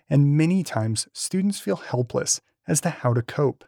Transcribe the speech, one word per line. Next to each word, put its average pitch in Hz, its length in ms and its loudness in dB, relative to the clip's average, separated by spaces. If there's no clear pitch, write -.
and 143 260 4
many 170 260 2
times 110 520 -4
students 190 480 -2
feel 196 160 -2
helpless - 640 -2
as 165 140 0
to 175 80 0
how 123 240 -2
to 120 80 2
cope. - 460 -2